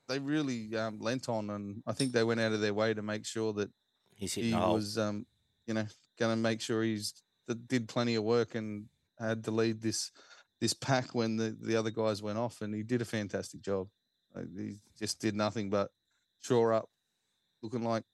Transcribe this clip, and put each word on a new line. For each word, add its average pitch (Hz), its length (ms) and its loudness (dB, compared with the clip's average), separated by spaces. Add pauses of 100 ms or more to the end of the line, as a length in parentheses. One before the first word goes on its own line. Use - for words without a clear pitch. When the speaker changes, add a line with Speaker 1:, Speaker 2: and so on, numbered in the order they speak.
Speaker 1:
they 131 120 -2
really, 135 580 0
um, 110 220 -2
lent 117 300 -2
on, 107 200 -2
and 101 360 -6
I 113 80 -4
think 131 200 0
they 117 100 6
went 117 160 4
out 110 140 4
of 107 80 2
their 104 120 2
way 110 200 4
to 104 80 -4
make 107 240 -4
sure 110 280 -2
that 101 160 -2 (460)
Speaker 2:
He's 92 180 -4
hitting 113 180 0
Speaker 1:
he 113 40 4
Speaker 2:
the 90 60 4
hole. 90 140 6
Speaker 1:
was, 107 220 0
um, 104 280 0 (420)
you 113 60 -2
know, 110 120 0 (340)
gonna 113 160 2
make 113 260 2
sure 110 220 0
he's, 107 300 -2 (340)
that 120 200 -4
did 117 200 2
plenty 120 280 2
of 110 80 2
work 117 320 2
and 107 300 -6 (340)
had 113 260 -2
to 110 60 -2
lead 113 300 2
this, 110 300 -2 (480)
this 117 140 2
pack 127 420 0
when 113 220 2
the, 110 240 -2
the 110 140 0
other 110 160 2
guys 107 300 0
went 107 160 -4
off, 117 240 -4
and 107 120 -6
he 107 100 -4
did 117 180 0
a 113 40 -4
fantastic 101 560 -6
job. 95 260 -2 (480)
Like, 92 100 -8 (120)
he 104 200 -8 (200)
just - 220 -4
did 107 160 0
nothing 104 340 0
but 101 200 2 (520)
shore 117 320 4
up, 110 160 0 (720)
looking 113 220 -4
like 113 200 0 (100)